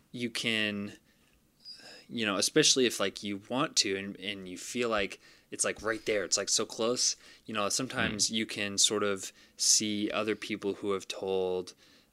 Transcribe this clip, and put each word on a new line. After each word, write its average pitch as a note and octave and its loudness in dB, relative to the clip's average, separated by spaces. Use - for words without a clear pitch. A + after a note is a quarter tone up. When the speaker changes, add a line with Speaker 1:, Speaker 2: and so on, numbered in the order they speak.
Speaker 1:
you A#2+ -4
can, G#2+ -2
you A2+ -2
know, G2 2
especially C3+ 6
if, A2 0
like, G2 -2
you G2+ -4
want C3 -2
to G2 2
and, G2 -6
and F#2+ -8
you F2+ -10
feel A#2+ -2
like G2+ 0
it's, - -2
like, G2+ -2
right A2 -2
there, G#2 2
it's, - 0
like, G2 -2
so - 2
close, - 0
you A2+ -8
know, G#2 2
sometimes A2 0
Speaker 2:
Mm. A2+ -2
Speaker 1:
you A2 0
can G2+ -4
sort G#2 4
of G2 -2
see G#2 2
other G#2+ 0
people G2+ -4
who G2+ -4
have F#2+ -4
told, F#2 -2